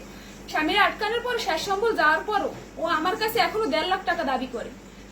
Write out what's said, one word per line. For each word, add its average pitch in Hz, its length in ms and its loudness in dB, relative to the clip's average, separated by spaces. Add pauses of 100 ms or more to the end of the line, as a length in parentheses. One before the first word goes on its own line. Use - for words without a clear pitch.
(500)
স্বামীর 339 280 2
আটকানোর 415 440 4
পর, 494 160 0
শেষ 330 280 0
সম্বল 403 300 2
যাওয়ার 320 300 4
পরও 392 240 0 (280)
ও 285 80 -4
আমার 339 300 0
কাছে 440 240 0
এখনো 403 260 2
দেড় 311 220 0
লাখ 381 180 0
টাকা 339 180 0
দাবি 262 300 -2
করে, 214 160 -8 (420)